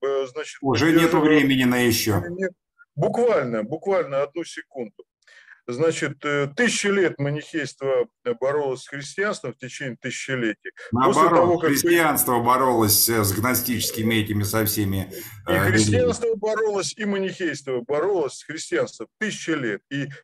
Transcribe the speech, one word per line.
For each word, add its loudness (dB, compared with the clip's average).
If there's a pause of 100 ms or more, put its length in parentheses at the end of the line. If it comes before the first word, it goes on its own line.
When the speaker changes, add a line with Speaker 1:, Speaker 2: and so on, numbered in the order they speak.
Speaker 1:
э, 0
значит, -12
Speaker 2:
Уже 4
Speaker 1:
поддержать 6
Speaker 2:
нету 4
времени 4
на 4
ещё. 2
Speaker 1:
Нет, -6 (440)
буквально, 0
буквально -2
одну -6
секунду. -12 (640)
Значит, -2
э, 0
тысячи 0
лет 2
манихейство -2 (320)
боролось -2
с -20
христианством -6
в -20
течение -10
тысячелетий. -6 (300)
После 4
Speaker 2:
Наоборот, -
Speaker 1:
того, 4
как 2
Speaker 2:
христианство 2
боролось, 4
э, 2
с 0
гностическими -2
этими 0
со 0
всеми, -2 (360)
Speaker 1:
И 0
Speaker 2:
э, 2
Speaker 1:
христианство 2
Speaker 2:
религиями. 0
Speaker 1:
боролось, -2
и -6
манихейство -4
боролось -2
с -18
христианством -6 (140)
тысячи -4
лет. -4 (100)
И -4 (160)